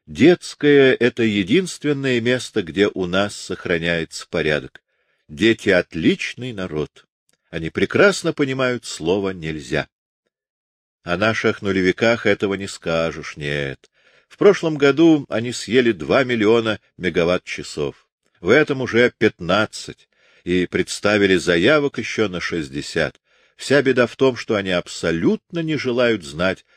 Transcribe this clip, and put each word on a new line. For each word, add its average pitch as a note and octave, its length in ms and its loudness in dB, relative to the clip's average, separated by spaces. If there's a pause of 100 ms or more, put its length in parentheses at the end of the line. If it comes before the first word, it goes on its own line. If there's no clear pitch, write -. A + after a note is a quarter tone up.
(100)
Детское — C#3 920 4
это A#2+ 220 0
единственное C3 960 0
место, A#2+ 440 -2
где G2 240 2
у F#2 180 -4
нас G2 300 -2
сохраняется E2+ 920 -4
порядок. D2+ 540 -4 (460)
Дети — G#2 420 0
отличный A#2 840 -2
народ. D#2+ 540 -8 (420)
Они E2 220 -8
прекрасно F3 640 0
понимают C3 520 -2
слово F#2+ 460 -2
«нельзя». D#2 580 -6 (1160)
О F2 120 -4
наших A2 460 0
нулевиках G2 640 2
этого G2 280 0
не G2 120 -8
скажешь, E2 720 -6
нет. D2 520 -6 (400)
В - 80 -20
прошлом F3 400 2
году C#3+ 520 4
они A#2 240 -4
съели A#2 400 2
два F2+ 320 0
миллиона A2+ 560 2 (160)
мегаватт-часов. E2 1120 -4 (320)
В F2 80 -6
этом C#3+ 320 2
уже A2+ 360 2
пятнадцать, - 920 -2 (340)
и F2+ 240 0
представили G2 720 0
заявок F#2+ 600 2
еще A2 300 -2
на F2+ 120 -6
шестьдесят. C#2+ 800 -6 (360)
Вся C#3 240 2
беда B2 280 2
в - 80 -14
том, C3+ 180 2
что A2+ 220 -4
они G2 140 -2
абсолютно F2+ 920 -2
не D#3 160 -4
желают A#2+ 480 0
знать E2+ 400 -4 (120)